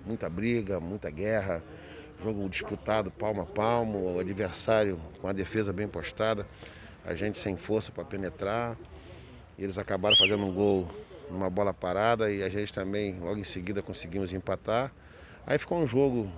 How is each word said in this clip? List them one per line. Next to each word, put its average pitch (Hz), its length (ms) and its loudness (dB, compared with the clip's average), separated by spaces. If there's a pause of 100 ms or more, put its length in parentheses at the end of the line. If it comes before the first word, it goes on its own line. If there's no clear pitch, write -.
muita 104 240 -4
briga, 101 520 0
muita 90 300 -6
guerra, 95 520 0 (600)
jogo 101 260 -2
disputado 104 640 0
palmo 104 320 -2
a 80 40 -4
palmo, 104 680 2
o - 20 2
adversário 98 800 2 (220)
com 92 80 -4
a 98 40 0
defesa 98 400 0
bem 101 140 -2
postada, 101 600 -2 (580)
a 87 100 -2
gente 101 240 -2
sem 95 180 -2
força 104 360 0
pra 87 120 -6
penetrar, 101 720 -2 (800)
e 95 80 -6
eles 98 140 -4
acabaram 101 380 4
fazendo 101 280 6
um 92 80 2
gol 95 360 6 (420)
numa 92 180 0
bola 98 240 2
parada 107 580 4
e 98 120 0
a 95 60 0
gente 101 240 -2
também, 98 480 -2
logo 92 180 -2
em 98 60 -4
seguida, 98 360 -4
conseguimos 92 520 -4
empatar. 107 600 0 (540)
Aí 143 100 4
ficou 175 220 0
um 156 80 4
jogo 120 520 4